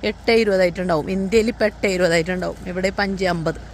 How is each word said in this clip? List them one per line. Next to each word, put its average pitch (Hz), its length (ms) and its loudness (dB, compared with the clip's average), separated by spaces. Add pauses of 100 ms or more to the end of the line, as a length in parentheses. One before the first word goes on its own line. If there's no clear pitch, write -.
(100)
എട്ട് 226 320 0
ഇരുപതായിട്ടുണ്ടാവും. 185 720 2
ഇന്ത്യയിൽ 214 380 2
ഇപ്പോൾ 214 180 0
എട്ടേ 208 240 -2
ഇരുപതായിട്ടുണ്ടാവും. 175 640 0 (120)
ഇവിടെ 190 220 -2
ഇപ്പോൾ 202 140 0
അഞ്ചേ 190 280 -2
അമ്പത്. 160 240 -4 (140)